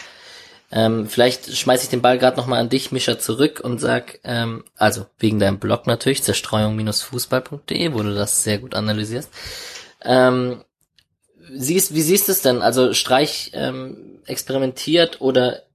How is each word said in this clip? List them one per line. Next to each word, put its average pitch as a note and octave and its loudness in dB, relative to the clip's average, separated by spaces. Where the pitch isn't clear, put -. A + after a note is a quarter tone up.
Ähm, A2+ 2
vielleicht B2 2
schmeiß B2+ 2
ich - -8
den B2 0
Ball B2+ 4
grad B2+ 4
noch B2 -4
mal B2 0
an A#2 0
dich, C3 -2
Mischa, B2 -2
zurück C3+ 0
und B2 -4
sag, B2 -2
ähm, A#2 -4
also G#2+ 2
wegen G#2+ 2
deinem G2 2
Blog G#2 -2
natürlich, B2+ 0
zerstreuung G#2+ -2
Fußball B2 -4
punkt - -16
de, E3 -2
wo A2 -2
du G#2 -2
das G2+ -2
sehr G#2 0
gut B2 -10
analysierst. G#2+ -4
Ähm, B2+ 2
siehst, D3+ 0
wie D#3 2
siehst F3 4
du F#3+ 0
es F#3+ 0
denn? B2 2
Also B2 4
Streich, - 0
ähm, C3 -10
experimentiert C3+ -2
oder, B2+ 0